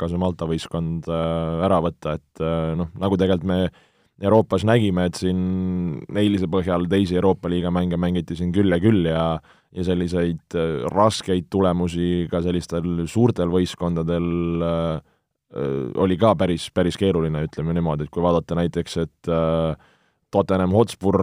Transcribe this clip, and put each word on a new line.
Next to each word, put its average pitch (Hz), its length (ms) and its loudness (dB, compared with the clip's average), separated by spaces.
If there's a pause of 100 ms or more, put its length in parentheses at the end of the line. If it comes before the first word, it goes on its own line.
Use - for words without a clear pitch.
ka 85 80 -2
see 87 140 -2
Malta 87 260 -2
võistkond, 82 640 -4
äh, 82 560 -2
ära 87 160 2
võtta, 78 320 -4
et, - 240 -12
äh, 80 400 -2
noh, 85 80 -4 (160)
nagu 95 160 2
tegelikult 95 320 0
me 92 80 0 (640)
Euroopas 98 440 4
nägime, 95 420 2
et - 100 -8
siin 92 800 -2 (160)
eilise 101 320 2
põhjal 87 400 0
teisi 90 320 2
Euroopa 90 320 2
liiga 87 200 -2
mänge 90 280 0
mängiti 87 360 -2
siin 87 200 -2
küll 98 160 4
ja 85 80 2
küll 90 320 4
ja, 80 100 0 (540)
ja 90 160 -4
selliseid, 87 520 -2 (120)
äh, 80 260 -2 (140)
raskeid 98 560 2
tulemusi 87 800 0
ka 87 160 0
sellistel 87 600 -2
suurtel 107 440 2
võistkondadel, 87 760 -2 (360)
äh, 82 340 -2 (580)
äh, 69 220 -4 (260)
oli 92 160 2
ka 107 180 6
päris, 90 360 -2
päris 87 260 0
keeruline, 80 480 0
ütleme 82 260 -4
niimoodi, 78 300 -2
et - 80 -12
kui 85 100 -4
vaadata 85 380 2
näiteks, 85 460 -4
et, - 260 -6
äh, 82 400 0 (580)
Tottenham 95 460 2
Hotspur 98 460 2